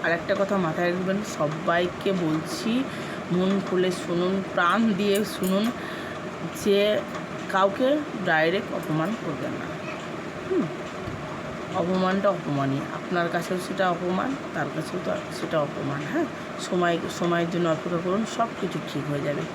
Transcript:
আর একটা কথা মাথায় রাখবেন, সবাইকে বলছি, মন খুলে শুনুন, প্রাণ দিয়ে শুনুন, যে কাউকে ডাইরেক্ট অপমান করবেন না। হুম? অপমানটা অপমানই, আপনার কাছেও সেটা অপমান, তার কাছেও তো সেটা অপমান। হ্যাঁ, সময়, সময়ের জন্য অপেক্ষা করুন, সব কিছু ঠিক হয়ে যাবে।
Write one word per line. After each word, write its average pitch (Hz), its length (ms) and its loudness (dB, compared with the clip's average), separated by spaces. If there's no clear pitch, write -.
আর 165 80 4
একটা 180 260 2
কথা 196 180 2
মাথায় 175 340 2
রাখবেন, 185 260 0
সবাইকে 170 720 2
বলছি, 175 720 0
মন 190 280 4
খুলে 185 200 4
শুনুন, 180 360 2
প্রাণ 196 380 4
দিয়ে 202 320 4
শুনুন, 196 460 2
যে 208 360 4
কাউকে 196 440 4
ডাইরেক্ট 170 500 2
অপমান 160 400 0
করবেন 131 240 -4
না। - 160 -6
হুম? 359 120 4
অপমানটা 185 540 2
অপমানই, 143 480 2
আপনার 170 340 0
কাছেও 180 300 -2
সেটা 185 220 2
অপমান, 185 460 0
তার 147 200 -2
কাছেও 156 300 -4
তো - 80 0
সেটা 165 200 0
অপমান। 143 400 -2
হ্যাঁ, 311 120 2
সময়, 175 280 4
সময়ের 170 340 2
জন্য 170 160 2
অপেক্ষা 165 360 0
করুন, 196 200 2
সব 233 120 2
কিছু 165 180 -2
ঠিক 139 180 -4
হয়ে 143 100 0
যাবে। 147 220 -2